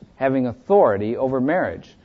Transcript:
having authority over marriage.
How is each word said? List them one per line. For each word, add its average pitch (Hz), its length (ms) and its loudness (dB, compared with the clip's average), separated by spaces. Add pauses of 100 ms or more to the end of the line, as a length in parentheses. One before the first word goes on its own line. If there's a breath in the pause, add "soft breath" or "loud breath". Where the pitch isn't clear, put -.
(160)
having 131 320 0
authority 113 720 2
over 131 220 -2
marriage. 131 540 -4 (120)